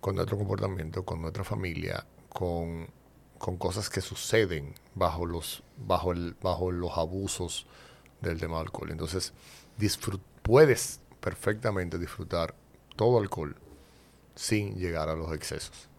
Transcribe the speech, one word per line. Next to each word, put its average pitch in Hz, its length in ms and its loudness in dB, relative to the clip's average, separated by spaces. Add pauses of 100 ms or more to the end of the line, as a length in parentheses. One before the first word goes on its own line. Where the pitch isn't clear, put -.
con 98 160 0
nuestro 92 220 0
comportamiento, 98 640 -2
con 85 160 -4
nuestra 82 240 -4
familia, 90 600 -4 (240)
con, 85 580 -4 (480)
con 90 220 -4
cosas 92 320 0
que 98 100 0
suceden 87 720 2 (220)
bajo 85 320 2
los, 85 360 -6 (140)
bajo 90 360 0
el, 85 300 -4
bajo 90 300 2
los 87 240 -2
abusos 87 680 -2 (540)
del 82 200 -2
tema 82 180 -2
del 80 80 -2
alcohol. - 240 -8
Entonces, 82 420 -4 (460)
disfrut-, 98 420 0 (220)
puedes 131 580 8 (200)
perfectamente 95 800 -2
disfrutar 87 560 -2 (420)
todo 120 220 6
alcohol 85 380 -2 (760)
sin 104 420 0
llegar 82 340 0
a 80 40 0
los 80 200 -4
excesos. - 540 -8 (100)